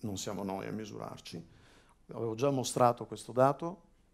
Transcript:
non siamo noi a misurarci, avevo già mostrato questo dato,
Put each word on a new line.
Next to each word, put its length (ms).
non 180
siamo 240
noi 240
a 60
misurarci, 720
avevo 260
già 160
mostrato 560
questo 260
dato, 500